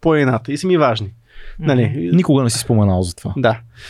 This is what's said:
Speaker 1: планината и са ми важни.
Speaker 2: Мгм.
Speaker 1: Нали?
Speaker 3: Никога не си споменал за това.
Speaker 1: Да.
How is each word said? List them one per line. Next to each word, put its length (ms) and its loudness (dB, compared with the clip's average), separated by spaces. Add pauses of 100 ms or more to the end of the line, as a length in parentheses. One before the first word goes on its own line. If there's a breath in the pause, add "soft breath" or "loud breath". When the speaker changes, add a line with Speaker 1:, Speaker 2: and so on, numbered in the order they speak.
Speaker 1:
планината 520 0
и 40 -6
са 100 -6
ми 100 2
важни. 320 0 (500 soft breath)
Speaker 2:
Мгм. 80 -6
Speaker 1:
Нали? 460 0
Speaker 3:
Никога 300 2
не 80 0
си 80 -4
споменал 440 2
за 140 -6
това. 200 -10
Speaker 1:
Да. 240 0 (300 loud breath)